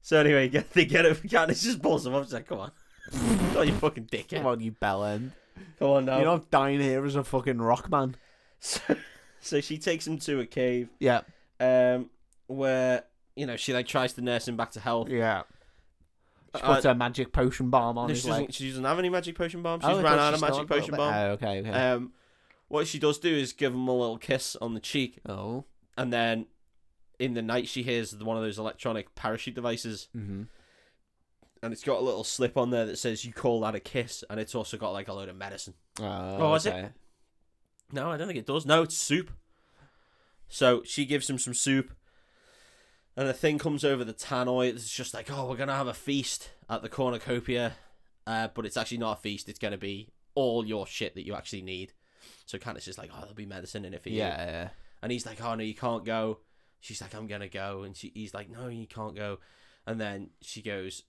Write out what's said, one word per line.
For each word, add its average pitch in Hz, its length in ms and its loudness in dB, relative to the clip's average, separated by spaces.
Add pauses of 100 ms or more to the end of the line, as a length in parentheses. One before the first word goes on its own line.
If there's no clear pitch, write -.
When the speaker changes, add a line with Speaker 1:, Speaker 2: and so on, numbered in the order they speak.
Speaker 1:
So 156 160 6
anyway, 143 300 8
<laughs> - 20 0
get, 147 220 0
they 170 140 8
get 170 200 6
him. 160 80 8 (140)
Candace 165 340 4
just 220 200 0
pulls - 220 4
him 127 100 -2
up. 139 100 2
She's - 80 -10
like, 117 160 -6
"Come - 100 -4
on. 98 140 -8 (200)
<laughs> - 200 -16
Come 233 460 4
on, 156 100 6
you 185 60 4
fucking 143 320 0
dickhead. 117 320 -4
Speaker 2:
Come - 80 0
on, 120 140 2
you 113 120 -4
bell 101 320 0
end. 110 260 -2 (480)
Speaker 1:
Come 139 120 4
on 135 160 6
now." 131 100 2
Speaker 2:
You're 139 100 6
not 165 240 2
dying 139 300 6
here 135 240 2
as 139 100 0
a 143 80 2
fucking 127 360 0
rock 117 320 2
man. 131 300 2
Speaker 1:
<laughs> - 400 -20
So, - 360 -4 (440)
so 147 200 0
she 156 180 -6
takes 165 280 -2
him 156 140 -2
to 143 200 0
a 120 60 -4
cave. 123 420 0 (100)
Speaker 2:
Yeah. 120 220 4 (400)
Speaker 1:
Um, 127 480 6 (400)
where, 131 560 2 (320)
you 143 100 -4
know, 120 100 -6
she, 135 180 -2
like, 123 120 0
tries 127 280 0
to 123 80 -8
nurse 120 260 0
him 120 80 -4
back 113 160 -2
to 110 80 -12
health. 117 300 0
Speaker 2:
Yeah. 113 320 2 (1120)
She - 60 -6
Speaker 1:
Uh, 135 120 8
Speaker 2:
puts 135 120 4
her 127 80 8
magic 123 360 0
potion 127 400 2
balm 120 280 4
on 123 100 0
Speaker 1:
no, 151 60 0
Speaker 2:
his 123 80 -2
Speaker 1:
she 127 60 -2
doesn't, 117 160 2
Speaker 2:
leg. - 100 -8
Speaker 1:
she 135 160 -6
doesn't 131 140 -6
have 156 140 2
any 180 120 2
magic 175 260 -2
potion 170 260 -4
balm. 170 220 -2
Speaker 2:
Oh, 147 60 4
Speaker 1:
She's 196 80 4
Speaker 2:
I 185 40 2
Speaker 1:
ran 151 100 8
Speaker 2:
thought 147 60 8
Speaker 1:
out 147 120 6
Speaker 2:
she 151 40 4
Speaker 1:
of 156 60 0
magic 147 140 4
Speaker 2:
still - 20 2
had 147 140 -2
a 151 40 4
little 143 60 4
Speaker 1:
potion - 120 -4
Speaker 2:
bit. 147 40 -2
Speaker 1:
balm. 143 180 2
Speaker 2:
Oh, 104 180 2
okay, 104 280 -2
okay. 110 100 -6 (220)
Speaker 1:
Um, 123 200 -2 (560)
what 151 180 0
she 156 120 -6
does 147 200 4
do 170 140 0
is 139 200 0
give 131 220 0
him 127 120 0
a 127 80 2
little 117 220 0
kiss - 460 -2
on 117 100 -4
the 110 80 -6
cheek. - 380 -2 (100)
Speaker 2:
Oh. 104 360 -6 (340)
Speaker 1:
And 127 120 0
then 117 360 2 (720)
in 123 160 0
the 117 80 -2
night 120 260 0
she 127 140 -4
hears 117 340 -2
one 113 220 -2
of 110 40 -2
those 104 160 -4
electronic 110 560 -4
parachute 113 400 -6
devices. 117 640 -6
Speaker 2:
Mm-hmm. 101 280 -8 (1160)
Speaker 1:
And 117 120 -6
it's - 100 -16
got 127 160 2
a - 20 2
little 110 220 0
slip - 320 0
on 123 140 2
there 117 160 2
that 104 120 -6
says, 117 280 -4
"You 113 80 -12
call 120 260 2
that 110 140 0
a 101 60 -4
kiss?" - 500 -6
And 107 100 -6
it's 110 140 -6
also 110 240 -6
got, 101 140 -2
like, 98 160 -6
a 101 40 -8
load 98 160 -8
of 92 80 -14
medicine. 98 380 -10 (260)
Speaker 2:
Oh, 95 400 -4
Speaker 1:
Oh, 156 140 4
is 160 100 2
it? 202 60 2
Speaker 2:
okay. 98 180 -6 (1040)
Speaker 1:
No, 139 180 -4
I 156 60 -4
don't 160 100 -6
think 170 140 -6
it 110 60 -12
does. 147 200 0
No, 156 160 8
it's 160 140 -2
soup. 175 340 0 (1160)
So 123 360 4
she - 200 -4
gives 139 260 -2
him 131 80 -2
some 123 160 -4
soup. 135 380 2 (1200)
And 135 120 -2
a 131 60 0
thing 151 240 2
comes 147 260 -2
over 135 200 4
the 110 100 -8
tannoy. 127 560 0
It's 113 200 -8
just - 240 -8
like, 117 160 -10
"Oh, 139 180 -6
we're 127 80 -4
gonna 139 200 -2
have 135 100 0
a 117 80 -4
feast - 560 -4 (180)
at 110 140 -4
the 113 60 -10
cornucopia." 120 840 -2 (520)
Uh, 113 260 -2
but 110 140 -6
it's - 120 -6
actually 117 200 -4
not 110 200 -2
a - 20 -18
feast. 104 280 -8
It's 104 120 -16
gonna 101 180 -4
be 101 300 -8 (260)
all 120 320 2
your 107 200 -4
shit - 280 -6
that 92 120 -10
you 101 80 -6
actually 95 280 -10
need. 92 300 -10 (540)
So 95 120 -12
Candace - 300 -12
is 92 100 -12
like, - 160 -16
"Oh, - 60 -14
there'll 104 140 -16
be 104 120 -14
medicine 95 380 -12
in 92 100 -12
it - 80 -14
for - 60 -12
you." 110 100 -4
Speaker 2:
Yeah, 87 260 -4
yeah. 85 240 -8 (340)
Speaker 1:
And 117 100 -4
he's 120 140 -6
like, 110 160 -14
"Oh, 117 120 -4
no, 110 80 -6
you 110 120 -6
can't 117 300 -4
go." 110 340 -2 (420)
She's - 220 -14
like, 95 120 -14
"I'm 110 120 -12
gonna 101 220 -10
go." 98 360 -8
And 98 120 -14
she, - 180 -14
he's 107 200 -12
like, 98 160 -12
"No, 123 180 -12
you 117 180 -10
can't 107 280 -10
go." 101 240 -8 (480)
And 110 140 -6
then 101 300 -6 (100)
she - 220 -14
goes 98 460 -8